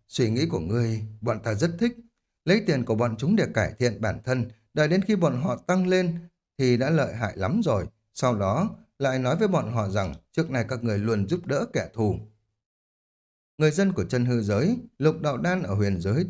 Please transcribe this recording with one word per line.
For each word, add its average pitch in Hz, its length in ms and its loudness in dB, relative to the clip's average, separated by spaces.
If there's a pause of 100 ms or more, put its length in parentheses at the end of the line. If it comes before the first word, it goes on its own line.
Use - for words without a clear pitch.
"Suy 120 220 0
nghĩ 123 160 0
của 165 140 -4
ngươi, 110 440 -2 (180)
bọn 110 220 -2
ta 113 100 -2
rất 156 260 0
thích. 240 180 0 (480)
Lấy 131 220 2
tiền 135 180 0
của 110 100 0
bọn 113 220 0
chúng 143 180 2
để 165 180 2
cải 95 260 0
thiện 120 220 0
bản 98 240 -2
thân, 127 220 0 (260)
đợi 151 140 2
đến 180 140 4
khi 214 140 0
bọn 143 260 2
họ 190 140 -2
tăng 185 320 0
lên 180 320 2 (380)
thì 123 200 4
đã 131 120 0
lợi 143 260 2
hại 113 220 -4
lắm 101 260 0
rồi. 107 220 2 (280)
Sau 123 220 0
đó 107 420 0 (220)
lại 131 200 0
nói 127 180 0
với 208 100 2
bọn 131 240 0
họ 110 180 0
rằng 95 240 -2 (180)
trước 165 200 -2
nay 120 180 -2
các 120 140 -4
người 107 160 0
luôn 107 280 0
giúp 170 180 -4
đỡ 143 280 -2
kẻ - 200 -2
thù." 107 260 0 (1400)
Người 151 140 2
dân 190 220 2
của 104 100 -2
chân 123 220 0
hư 123 160 2
giới, 107 360 0 (200)
lục 156 240 0
đạo 139 160 -2
đan 175 260 -2
ở 98 120 -4
huyền 101 260 0
giới 107 280 0